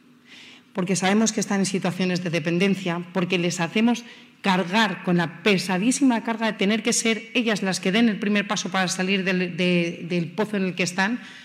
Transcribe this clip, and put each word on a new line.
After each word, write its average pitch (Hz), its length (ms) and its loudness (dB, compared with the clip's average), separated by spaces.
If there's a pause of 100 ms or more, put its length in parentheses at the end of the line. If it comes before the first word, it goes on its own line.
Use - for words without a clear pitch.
(720)
porque 185 220 0
sabemos 208 360 4
que - 80 -4
están 196 200 0
en 190 80 2
situaciones 180 560 -2
de 175 80 -4
dependencia, 175 840 0
porque 180 240 0
les 175 220 0
hacemos 220 460 0 (360)
cargar 190 640 0
con 175 140 2
la 165 260 -4
pesadísima 220 800 2
carga 226 240 -2
de 214 60 0
tener 214 280 0
que 233 120 0
ser 226 420 0
ellas 226 260 0
las 185 180 -2
que 190 120 -2
den 226 180 4
el 202 80 0
primer 202 300 0
paso 202 220 -4
para 185 180 0
salir 185 360 -2
del, 180 320 -2
de, 175 540 0
del 175 220 -2
pozo 214 260 -4
en 190 60 -2
el 185 100 -2
que 180 80 -4
están, 190 380 -2 (260)